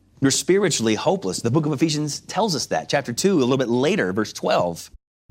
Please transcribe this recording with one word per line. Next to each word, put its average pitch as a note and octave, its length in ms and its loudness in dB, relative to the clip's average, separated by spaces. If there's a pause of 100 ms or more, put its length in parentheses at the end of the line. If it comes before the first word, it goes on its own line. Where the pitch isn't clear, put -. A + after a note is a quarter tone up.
(200)
You're C3+ 120 2
spiritually D3 640 2
hopeless. D3+ 440 -2
The A#2+ 120 0
book D3+ 140 2
of D3+ 60 -2
Ephesians D3+ 480 -2
tells F#3+ 360 -2
us - 100 -4
that. D#2+ 220 -4
Chapter C3+ 240 -2
two, F#3+ 220 2
a D#3 60 4
little B2+ 180 4
bit B2 100 0
later, B2+ 440 2
verse G#2 200 -2
twelve, - 580 -2 (400)